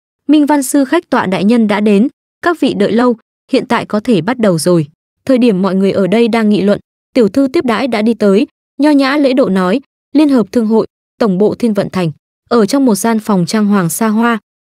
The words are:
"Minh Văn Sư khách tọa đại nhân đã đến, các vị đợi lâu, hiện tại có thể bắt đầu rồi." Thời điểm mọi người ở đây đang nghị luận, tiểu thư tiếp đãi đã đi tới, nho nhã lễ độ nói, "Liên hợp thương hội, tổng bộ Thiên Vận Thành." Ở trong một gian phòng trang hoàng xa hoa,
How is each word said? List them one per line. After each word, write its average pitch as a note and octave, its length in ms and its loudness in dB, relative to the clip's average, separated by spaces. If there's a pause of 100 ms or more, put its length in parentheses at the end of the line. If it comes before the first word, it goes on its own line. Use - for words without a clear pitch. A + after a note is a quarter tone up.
(280)
"Minh D4 180 2
Văn D4 160 0
Sư C#4 220 0
khách D#4+ 260 -4
tọa A#3 160 -2
đại F#3 180 -2
nhân A3 240 2
đã G3+ 120 0
đến, G#3+ 280 2 (340)
các E4+ 180 -2
vị B3+ 140 0
đợi F#3+ 180 -2
lâu, A#3 240 0 (360)
hiện - 140 0
tại A3+ 200 -4
có G#3 140 -4
thể G#3+ 200 0
bắt A#3+ 180 -4
đầu F#3+ 200 0
rồi." E3+ 280 0 (380)
Thời C4 140 2
điểm G#3+ 240 2
mọi F#3 120 -2
người F#3+ 180 0
ở G3 140 -2
đây A3+ 220 0
đang A3 200 0
nghị G3+ 140 0
luận, G3+ 180 0 (340)
tiểu A3+ 140 2
thư C#4 240 0
tiếp F4 120 -2
đãi A#3 240 -2
đã A3 140 -4
đi A3+ 120 0
tới, G#3+ 320 2 (320)
nho D4 120 2
nhã C#4 260 2
lễ C#4 160 2
độ B3+ 160 2
nói, F#3+ 320 0 (320)
"Liên D4 160 2
hợp B3 240 2
thương A#3 140 0
hội, A3 200 0 (320)
tổng F#3+ 200 0
bộ G#3 160 0
Thiên A3+ 200 -2
Vận F#3+ 160 -4
Thành." F3 220 -4 (380)
Ở A3+ 160 2
trong C#4 180 0
một A3+ 100 2
gian A3+ 240 -2
phòng F#3+ 280 -2
trang G#3+ 200 -2
hoàng G3 220 0
xa A3 200 -4
hoa, A3+ 300 0 (260)